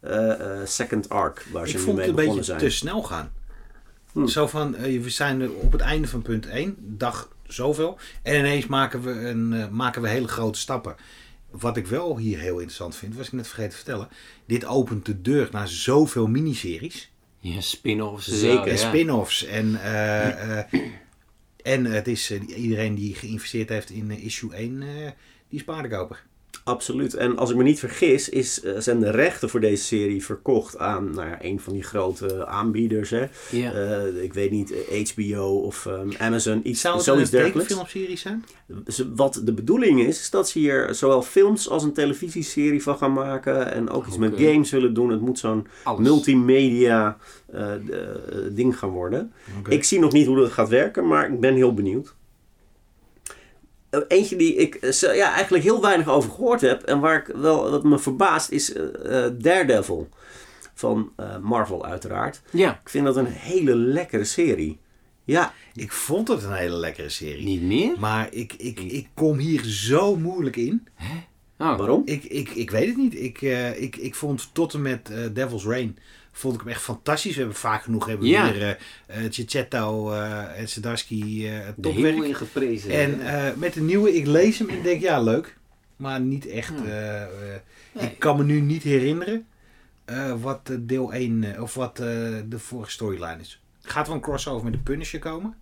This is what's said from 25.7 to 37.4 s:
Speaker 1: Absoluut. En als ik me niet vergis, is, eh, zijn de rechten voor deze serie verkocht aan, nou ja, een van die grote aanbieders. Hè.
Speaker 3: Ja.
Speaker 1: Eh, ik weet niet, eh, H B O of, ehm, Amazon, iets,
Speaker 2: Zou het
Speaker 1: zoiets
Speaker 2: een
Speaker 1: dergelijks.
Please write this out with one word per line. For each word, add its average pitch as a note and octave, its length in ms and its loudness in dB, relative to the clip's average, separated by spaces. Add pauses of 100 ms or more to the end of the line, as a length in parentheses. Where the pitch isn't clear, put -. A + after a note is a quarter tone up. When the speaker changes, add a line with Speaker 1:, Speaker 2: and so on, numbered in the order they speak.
Speaker 1:
Absoluut. B2 500 -4
En B2 220 0
als B2 140 0
ik A#2+ 60 2
me B2+ 60 6
niet D3 160 6
vergis, C3+ 500 2
is, - 340 -2
eh, G2 160 -4
zijn A#2 220 2
de G#2 100 4
rechten B2+ 400 2
voor A#2+ 100 0
deze G#2 240 4
serie G2+ 400 0
verkocht - 540 0
aan, G2 320 -2
nou D#2+ 180 -6
ja, E2+ 120 -8
een F#2+ 200 -4
van F#2 120 -10
die G2 100 -6
grote F#2+ 640 -4
aanbieders. G#2+ 640 0
Hè. A#2+ 160 0 (240)
Speaker 3:
Ja. A#2+ 220 -2
Speaker 1:
Eh, G2+ 500 -2
ik F#2 120 -6
weet G2 160 0
niet, G2+ 220 -2 (160)
eh, G#2+ 160 -2
H - 100 -6
B G#2 240 -4
O G2 200 0
of, G2 280 -4
ehm, F#2+ 320 -6
Amazon, A2+ 440 0
iets, A#2+ 180 -4
Speaker 2:
Zou F3 160 0
het F3 80 0
Speaker 1:
zoiets C#3 280 4
Speaker 2:
een B2+ 60 6
Speaker 1:
dergelijks. D3 340 4